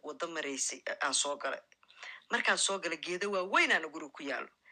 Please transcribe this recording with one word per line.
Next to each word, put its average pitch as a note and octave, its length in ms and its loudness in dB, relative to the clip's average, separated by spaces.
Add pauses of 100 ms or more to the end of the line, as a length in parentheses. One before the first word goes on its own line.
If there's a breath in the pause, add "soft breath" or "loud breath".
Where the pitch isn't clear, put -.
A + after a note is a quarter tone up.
waddo D3+ 260 -6
maraysay, D3 580 -4
eh, - 140 -4
aan C#3 140 0
soo C#3+ 220 2
galay. - 240 -4 (720 loud breath)
Markaan G#3+ 280 4
soo G3 200 2
galay, E3 200 -4
geedo F3+ 320 -2
waaweyn G#3 420 4
aana F3 160 2
guriga D#4+ 240 -10
ku - 100 -12
yaalo. - 260 -4 (240 loud breath)